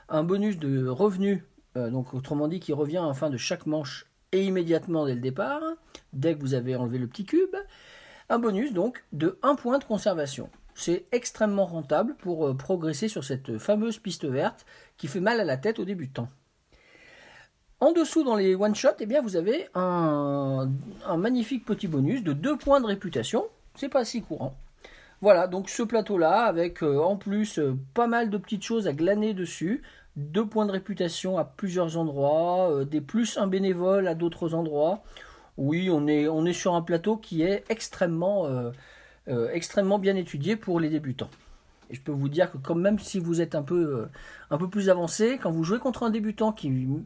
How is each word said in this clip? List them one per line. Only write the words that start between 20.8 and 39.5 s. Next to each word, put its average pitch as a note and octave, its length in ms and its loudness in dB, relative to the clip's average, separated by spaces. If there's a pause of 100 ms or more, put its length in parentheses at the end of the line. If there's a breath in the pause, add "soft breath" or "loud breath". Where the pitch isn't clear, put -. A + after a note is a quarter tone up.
un F3+ 120 -2
magnifique A#3+ 480 0
petit G3+ 220 -2
bonus D#3+ 360 0
de D#3+ 80 0
deux G3+ 240 -2
points C#4 240 4
de A#3+ 60 -2
réputation. G3 580 -2 (300)
C'est C4+ 160 -8
pas B3 160 2
si A3+ 160 -6
courant. D#3 340 -8 (640 loud breath)
Voilà, F#3 240 8
donc F#3 240 -4
ce - 120 -2
plateau-là, G#3 600 4
avec, E3+ 400 0
euh, C#3+ 160 4
en F3+ 180 2
plus, G3+ 420 -4
euh, C#3 160 2 (200)
pas A#3 120 2
mal A#3 220 2
de G3+ 80 -2
petites G3+ 260 -6
choses A3+ 240 -2
à D3+ 60 0
glaner G#3 400 2
dessus, F#3 500 -4 (320 loud breath)
deux D3+ 320 -2
points G#3+ 200 0
de G3+ 60 -2
réputation F#3 640 -4
à D3+ 60 2
plusieurs E3+ 520 -2
endroits, D#3+ 720 2
euh, C#3 140 2
des D3 160 -2
plus G#3+ 380 -2
un G#3 80 2
bénévole F#3+ 640 2
à E3 60 0
d'autres E3 380 -2
endroits. E3 500 0 (540 loud breath)
Oui, E3 340 0
on D3 160 2
est, D3+ 220 4
on D#3+ 160 2
est F3 80 2
sur F3 220 0
un E3+ 80 2
plateau E3+ 340 0
qui E3+ 240 -4
est G3 300 0
extrêmement, F#3 760 0
euh, B2 280 -2 (560 loud breath)
euh, A#2 260 0